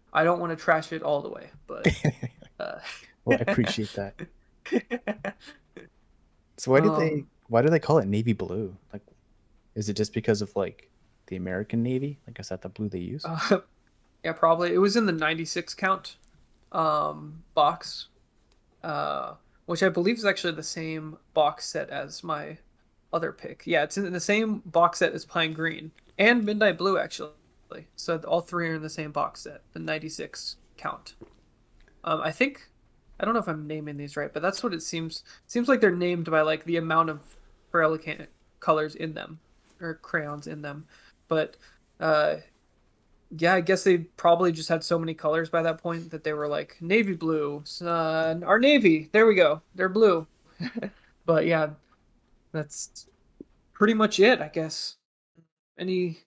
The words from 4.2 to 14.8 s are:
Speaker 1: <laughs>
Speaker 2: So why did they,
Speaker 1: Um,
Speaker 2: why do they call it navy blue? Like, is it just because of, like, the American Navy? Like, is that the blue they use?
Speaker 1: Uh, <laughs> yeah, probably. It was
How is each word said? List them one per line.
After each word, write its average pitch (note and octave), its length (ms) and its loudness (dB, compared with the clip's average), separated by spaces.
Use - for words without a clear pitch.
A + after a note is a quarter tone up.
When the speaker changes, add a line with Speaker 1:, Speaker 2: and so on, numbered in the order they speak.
Speaker 1:
<laughs> - 720 -6
Speaker 2:
So - 140 -2
why C#3 100 8
did D#3+ 140 4
they, D#3+ 160 0
Speaker 1:
Um, D3 180 -6
Speaker 2:
why A#2 140 4
do D3 80 6
they F3 100 4
call D#3 200 4
it G2 80 0
navy A2 260 2
blue? F#2+ 440 -8
Like, - 120 -14
is G#2+ 140 -4
it G2+ 60 -2
just G#2+ 180 -2
because G#2+ 280 2
of, - 140 -8
like, - 340 -6
the - 80 -10
American F#2 480 -4
Navy? C3 440 -4
Like, A2+ 120 -18
is - 100 -12
that F#2 120 -10
the - 80 -10
blue G#2 200 -6
they F#2+ 100 -6
use? A2+ 300 -8
Speaker 1:
Uh, E3 300 0
<laughs> - 320 -20
yeah, E3 100 -4
probably. E3+ 400 2
It F3+ 60 2
was G3 160 4